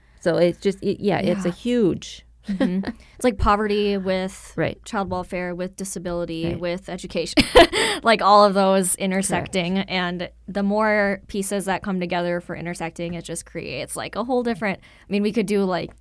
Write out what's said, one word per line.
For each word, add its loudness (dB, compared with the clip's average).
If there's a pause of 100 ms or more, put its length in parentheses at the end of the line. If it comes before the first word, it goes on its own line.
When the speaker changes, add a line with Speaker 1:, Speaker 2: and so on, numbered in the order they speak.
(220)
Speaker 1:
So 2
it's 4
just, -2
it, -2
yeah, 0
it's 0
a 0
Speaker 2:
Yeah. -6
Speaker 1:
huge 0 (220)
Speaker 2:
Mm-hmm. 0
Speaker 1:
<laughs> -10
Speaker 2:
It's -16
like 4
poverty 2
with -4
Speaker 1:
Right. -2
Speaker 2:
child -4
welfare, -6
with -6
disability, -6
Speaker 1:
Right. -2
Speaker 2:
with -4
education, -6 (180)
<laughs> 6
like, 4
all 8
of 4
those 4
intersecting. -2
Speaker 1:
Correct. -2
Speaker 2:
And -4 (180)
the -4
more 2
pieces -4
that -2
come -4
together -2
for -10
intersecting, -8
it -10
just -10
creates, -10
like, -8
a -4
whole -2
different, -4 (280)
I -8
mean, 0
we 0
could 0
do, 2
like, -2